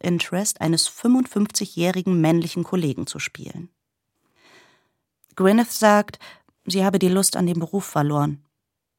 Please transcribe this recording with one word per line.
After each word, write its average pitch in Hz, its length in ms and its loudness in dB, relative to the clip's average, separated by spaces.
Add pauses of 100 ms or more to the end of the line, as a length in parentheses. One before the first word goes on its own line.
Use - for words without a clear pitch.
Interest 180 640 -4
eines 165 260 0
fünfundfünfzigjährigen 185 1300 -2
männlichen 165 420 0
Kollegen 151 420 -4
zu - 120 -12
spielen. - 500 -14 (1700)
Gwyneth 214 360 4
sagt, 208 460 4 (460)
sie 185 220 0
habe 196 120 2
die 180 120 2
Lust 190 260 0
an 180 100 0
dem 170 120 -2
Beruf 190 260 -4
verloren 147 580 -2 (560)